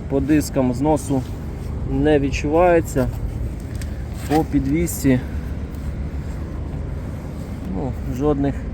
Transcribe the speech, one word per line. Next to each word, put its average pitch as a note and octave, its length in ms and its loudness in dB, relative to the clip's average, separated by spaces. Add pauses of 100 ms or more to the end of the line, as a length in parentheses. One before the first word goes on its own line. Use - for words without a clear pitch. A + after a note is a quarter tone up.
по C3+ 100 2
дискам C#3 540 2
зносу C3+ 500 2 (680)
не C#3+ 280 4
відчувається, D3+ 880 4 (1200)
по D3+ 140 4
підвісці, C#3+ 760 2 (2500)
ну, D3+ 160 -4 (240)
жодних C#3 400 2 (180)